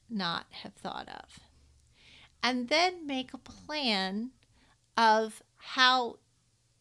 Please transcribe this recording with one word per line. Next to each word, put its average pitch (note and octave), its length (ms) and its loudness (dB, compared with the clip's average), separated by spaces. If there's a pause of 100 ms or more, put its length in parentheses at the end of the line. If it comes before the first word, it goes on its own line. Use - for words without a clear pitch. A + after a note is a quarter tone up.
not F#3 420 -4
have - 240 -16
thought - 340 -12
of? - 320 -18 (1040)
And B3 240 -2
then E4+ 400 0
make C4 260 -6
a - 40 -12
plan A3 920 -4 (640)
of A3 460 4 (140)
how B3+ 640 2 (640)